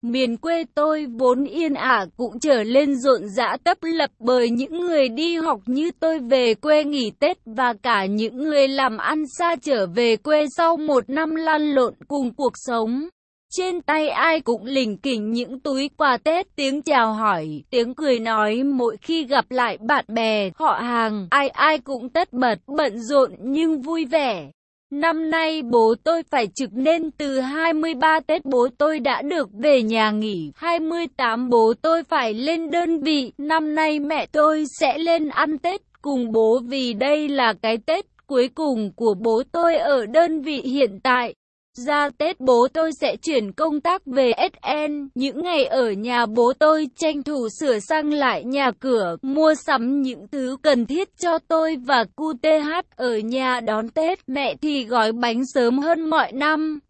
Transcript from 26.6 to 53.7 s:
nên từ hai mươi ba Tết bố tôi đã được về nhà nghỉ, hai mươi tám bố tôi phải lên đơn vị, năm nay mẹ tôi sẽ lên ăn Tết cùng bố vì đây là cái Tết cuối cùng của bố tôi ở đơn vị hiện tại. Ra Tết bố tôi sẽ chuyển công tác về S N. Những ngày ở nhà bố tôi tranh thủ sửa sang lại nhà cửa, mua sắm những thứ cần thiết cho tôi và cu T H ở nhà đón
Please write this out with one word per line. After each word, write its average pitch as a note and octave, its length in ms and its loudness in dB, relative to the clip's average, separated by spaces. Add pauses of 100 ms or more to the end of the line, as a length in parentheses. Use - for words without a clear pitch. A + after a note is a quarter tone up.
nên D#4 380 0
từ C#4 280 -4
hai D4+ 340 -2
mươi D#4+ 200 -2
ba D#4 340 2
Tết D4+ 180 -2
bố B3+ 220 2 (100)
tôi D#4 220 2
đã B3 220 -2
được C#4+ 320 -4
về B3+ 280 4
nhà A3 300 2
nghỉ, G#3 440 -4
hai E4+ 240 -2
mươi E4 260 -4 (120)
tám A#3+ 320 -2
bố A3+ 320 4
tôi E4 220 2
phải B3 300 -2
lên D4+ 380 -2
đơn E4 320 0
vị, C#4+ 340 0
năm D4+ 380 -2
nay D#4 240 0
mẹ C#4+ 320 -4
tôi D#4 320 4 (160)
sẽ C#4+ 180 2
lên E4 320 0
ăn D4+ 280 0
Tết E4+ 240 -4 (200)
cùng B3 300 -2
bố A3+ 360 4
vì B3+ 260 -2
đây D4 340 0
là C4 340 2
cái A3+ 240 -2
Tết F4+ 200 -2 (220)
cuối B3+ 280 2
cùng A#3+ 400 -2
của A3 260 0
bố A3+ 300 2
tôi E4+ 240 2
ở C4 300 2
đơn D#4+ 360 2
vị C#4 200 -4
hiện B3 420 0
tại. B3 300 0 (540)
Ra D4 300 0
Tết - 220 -2
bố B3+ 340 6
tôi D#4+ 180 0 (100)
sẽ C#4 140 0
chuyển A#3 360 -2
công D4+ 300 -2
tác F4+ 240 -2
về B3+ 320 2
S - 300 -2 (220)
N. D4 260 -6
Những C4+ 280 -4
ngày E4+ 220 0
ở B3 260 0
nhà A#3 340 -2
bố A#3 340 2
tôi D#4 360 4
tranh D4+ 280 -2
thủ C#4 240 -4 (120)
sửa C4 200 0
sang D4+ 340 -2
lại B3+ 300 0
nhà C4 360 -2
cửa, G#3+ 420 0
mua D#4 320 4 (120)
sắm C4+ 360 0
những A3+ 300 -6
thứ C4 300 -6
cần B3+ 240 4
thiết E4+ 240 -4 (120)
cho E4+ 260 0
tôi D#4+ 380 0
và B3 200 2 (100)
cu - 260 -4
T - 40 -4
H D#4 240 2 (260)
ở B3 220 -2
nhà B3 420 -2
đón A3+ 300 -4